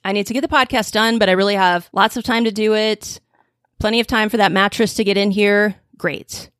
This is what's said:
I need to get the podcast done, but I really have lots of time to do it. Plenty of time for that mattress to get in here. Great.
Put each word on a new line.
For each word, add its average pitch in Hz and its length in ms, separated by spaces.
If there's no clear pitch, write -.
I 196 60
need 202 160
to 226 80
get 269 60
the 320 80
podcast 254 420
done, 226 300
but 196 80
I - 40
really 202 220
have 175 380
lots 208 240
of 233 80
time 233 200
to 226 60
do 214 240
it. 214 460
Plenty 226 220
of 226 80
time 220 200
for 233 100
that 196 120
mattress 202 440
to 214 100
get 196 120
in 202 140
here. 202 460
Great. - 640